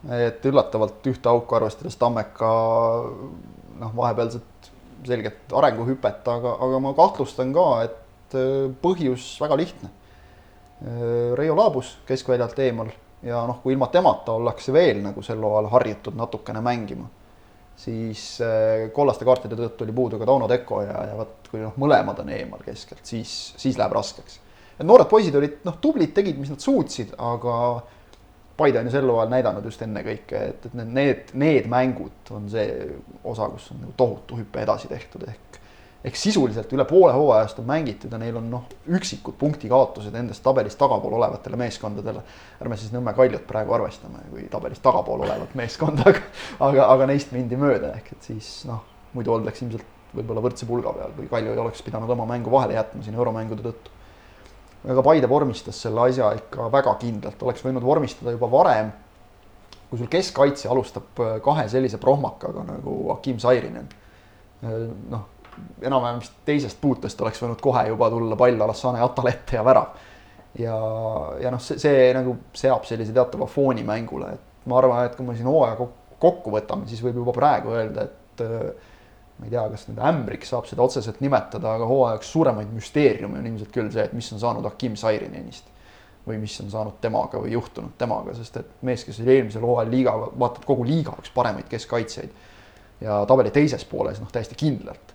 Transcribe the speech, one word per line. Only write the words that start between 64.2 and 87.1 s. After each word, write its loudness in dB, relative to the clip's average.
äh, -6
noh, -10
enam-vähem 0
vist -18
teisest -2
puutest -2
oleks -4
võinud -6
kohe 4
juba 2
tulla -2
pall 4
Alassane -2
Atal 2
ette -6
ja -2
värav. 4
Ja, -4
ja -2
noh, -8
see, -6
see 8
nagu 0
seab 2
sellise -2
teatava 2
fooni 0
mängule, -6
et -18
ma 6
arvan, 4
et -10
kui -10
me -6
siin -2
hooaja 4
kok-, -10
kokku 2
võtame, -2
siis -10
võib -4
juba 0
praegu 2
öelda, -4
et, -10
äh, -8
ma -16
ei -10
tea, -2
kas -14
nüüd -10
ämbriks -2
saab -6
seda 2
otseselt -4
nimetada, -2
aga -2
hooaja 2
üks -16
suuremaid 2
müsteeriume 0
on -6
ilmselt -10
küll -2
see, 0
et -8
mis -8
on -12
saanud -2
Hakim -4
Sairinenist -4
või -6
mis -8
on -10
saanud -8
temaga -2